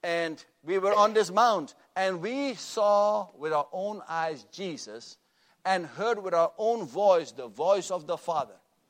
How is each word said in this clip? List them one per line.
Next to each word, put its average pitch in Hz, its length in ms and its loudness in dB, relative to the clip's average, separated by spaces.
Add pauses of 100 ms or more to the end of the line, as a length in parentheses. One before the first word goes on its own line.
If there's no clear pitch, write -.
And 165 420 -4 (200)
we 180 140 -2
were 190 160 2
on 208 200 6
this 208 160 2
mount, 202 460 2 (200)
and 185 260 -2
we 262 320 -4
saw 208 760 2 (100)
with 151 140 -4
our 147 220 0
own 196 340 -6
eyes 160 440 -6
Jesus, 120 640 -12 (480)
and 185 200 0
heard 208 380 -4
with 185 100 -4
our 170 240 2
own 220 280 0
voice 170 480 2
the 123 160 -12
voice 170 420 0
of 165 160 -6
the 165 100 -4
Father. 139 380 -4 (340)